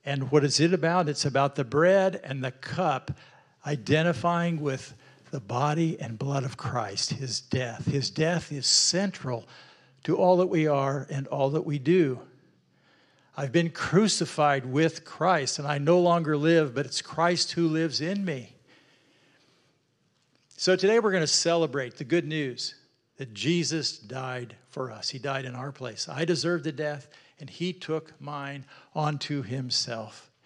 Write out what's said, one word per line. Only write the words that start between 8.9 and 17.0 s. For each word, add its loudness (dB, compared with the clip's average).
to 0
all 6
that 4
we 2
are 0
and -6
all 2
that 0
we -2
do. 4
"I've -4
been 2
crucified 2
with 0
Christ, 0
and -4
I 0
no 6
longer 4
live, 4
but -2
it's -6